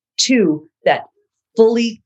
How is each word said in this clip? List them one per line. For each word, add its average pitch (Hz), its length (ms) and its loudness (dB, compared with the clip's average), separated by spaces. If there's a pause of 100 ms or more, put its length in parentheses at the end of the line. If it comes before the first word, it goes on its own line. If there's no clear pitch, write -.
(200)
to 165 500 0 (160)
that 143 200 -2 (520)
fully 226 500 0